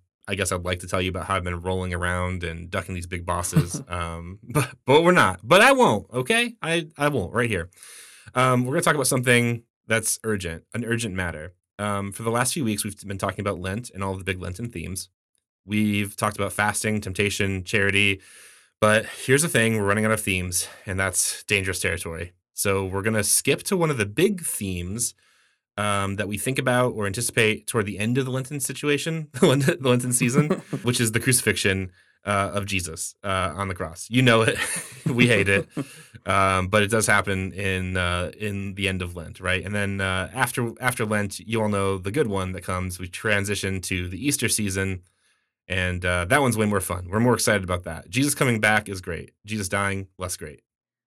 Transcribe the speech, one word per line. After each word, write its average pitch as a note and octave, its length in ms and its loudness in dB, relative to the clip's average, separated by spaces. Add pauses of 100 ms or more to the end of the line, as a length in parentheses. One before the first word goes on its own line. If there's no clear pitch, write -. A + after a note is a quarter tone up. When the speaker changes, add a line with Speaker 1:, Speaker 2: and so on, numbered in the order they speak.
(280)
Speaker 1:
I G2+ 60 -4
guess F#2+ 180 -2
I'd F2+ 140 -4
like F#2 140 -2
to F2+ 80 -14
tell F#2+ 120 -2
you F#2+ 120 0
about F2 160 -6
how G2 80 0
I've F2 80 -2
been F2 180 -4
rolling F#2 320 -4
around F2+ 500 -2
and E2+ 280 -8
ducking F#2+ 240 -4
these F2 100 -8
big F2 220 -8
bosses. F2 580 0
Speaker 2:
<laughs> - 40 -20
Speaker 1:
Um, E2+ 520 -8
but, C3 300 -2 (160)
but D3 160 8
we're F3 80 6
not. A2 320 4
But D#3+ 180 6
I B3+ 120 8
won't, E3 380 4
okay? A3+ 520 0
I, E3 240 -2 (100)
I C#3+ 120 2
won't A2 220 -2
right A#2 180 0
here. F2 200 -4 (640)
Um, B2+ 320 4
we're B2+ 80 -4
gonna C3+ 80 2
talk D#3+ 140 4
about C3+ 100 0
something A#2+ 580 4 (220)
that's A2 380 0
urgent, F#2 400 -4 (100)
an A#2+ 100 -4
urgent A2+ 300 -2
matter. E2+ 400 -6 (240)
Um, G2+ 340 -2
for A#2 120 -12
the A2+ 80 0
last B2 240 0
few E3 100 -2
weeks, G#2+ 180 0
we've G2+ 240 -8
been G2 120 -8
talking G2 220 -2
about G2 180 -2
Lent F#2+ 320 -6
and F#2+ 120 -8
all G2 100 -4
of F#2 40 -8
the F#2+ 80 -10
big F#2 160 -4
Lenten F2+ 300 -8
themes. F2 380 -10 (580)
We've G#2 500 0
talked G#2 200 -2
about G2 160 -2
fasting, G#2 480 0
temptation, G2 640 -2
charity. G2 540 2 (640)
But G#2+ 240 4
here's - 380 2
the F3 60 -2
thing, A2+ 280 2
we're G2+ 80 0
running G#2 200 2
out A2 60 4
of A2 100 0
themes, F2+ 460 -2 (200)
and F#2+ 120 -4
that's - 440 0
dangerous F#2+ 380 0
territory. E2+ 520 -4 (220)
So G2 300 0
we're F#2+ 180 -4
gonna A2 200 2
skip - 400 2
to G3+ 140 -2
one E3 140 2
of C3+ 80 -2
the G#2 80 2
big E3+ 340 0
themes, F#2+ 720 -4 (640)
um, G2+ 400 0
that G2+ 100 -2
we G#2 100 -6
think C3 220 -2
about B2+ 300 2
or G#2+ 180 -4
anticipate A2 580 0
toward A2 200 0
the G2+ 140 -6
end A#2 180 0
of C3+ 80 0
the C3 60 -4
Lenten C3 280 -6
situation, D3+ 720 -2
<laughs> A#2+ 100 -12
the G3 80 6
Lenten, C#3 340 4
the C3 60 0
Lenten B2 240 2
season, C3 380 2
Speaker 2:
<laughs> - 340 -4
Speaker 1:
which B2 160 2
is A2 140 2
the A#2 80 2
crucifixion, F#2+ 680 2 (340)
uh, G2 280 0
of G2 120 -2
Jesus, F2+ 580 -6
uh, F#2+ 320 -2
on G2 140 -4
the F#2+ 60 -4
cross. E2+ 340 -10
You B2 120 2
know A#2 200 6
it. A2+ 220 2
<laughs> - 40 -4 (380)
We B2 220 4
hate G2+ 220 4
it. G2 240 2
Speaker 2:
<laughs> - 60 -8 (460)
Speaker 1:
Um, F#2+ 420 2
but G#2 160 4
it G2+ 80 0
does A2 160 2
happen G2 460 2
in, F#2 420 -2
uh, F2+ 420 -2
in G2 380 -6
the G2 140 0
end F#2+ 120 -2
of F2 140 -6
Lent, F2 240 -12
right? F#2 240 -2
And G2 100 -6
then, G2 280 -2
uh, F#2 320 -2
after, B2 480 -2
after B2 240 -2
Lent, G#2 340 -2
you A2 220 -2
all G#2+ 80 0
know G2 280 0
the F#2 140 -6
good C3+ 160 0
one F#2+ 240 -2
that F2+ 100 -8
comes. F#2 380 -4
We F#2 80 -10
transition G2 760 -2
to F2+ 260 -2
the F#2 180 -10
Easter C3+ 220 0
season, F#2+ 520 -2 (640)
and, F2+ 360 -2
uh, F2+ 220 0
that C3 160 4
one's A#2+ 160 4
way G#2+ 80 4
more G#2 160 2
fun. F2+ 280 -6
We're G#2 120 0
more A#2+ 140 4
excited G#2 280 2
about F2 220 -4
that. D#2+ 240 -10
Jesus C3+ 260 0
coming A#2+ 240 2
back G#2+ 300 4
is F#2+ 120 -6
great. F2 300 -8 (140)
Jesus G#2 240 -4
dying, G2 380 -2 (100)
less F2+ 180 -6
great. D2+ 260 -14 (460)